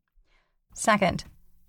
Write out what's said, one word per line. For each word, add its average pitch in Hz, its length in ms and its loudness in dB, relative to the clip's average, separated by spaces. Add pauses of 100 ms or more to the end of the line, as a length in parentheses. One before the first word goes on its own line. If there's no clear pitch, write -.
(760)
Second, 202 500 0 (440)